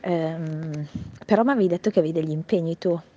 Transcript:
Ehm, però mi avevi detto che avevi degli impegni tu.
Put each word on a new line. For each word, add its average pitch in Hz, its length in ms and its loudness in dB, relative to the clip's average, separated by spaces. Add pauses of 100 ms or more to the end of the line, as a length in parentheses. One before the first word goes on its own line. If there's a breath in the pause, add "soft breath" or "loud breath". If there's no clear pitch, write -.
Ehm, 160 800 -4 (380 loud breath)
però 220 200 4
mi 277 80 4
avevi 208 160 4
detto 175 220 0
che 196 100 4
avevi 165 200 0
degli 160 100 -2
impegni 165 460 0
tu. 170 220 0 (180)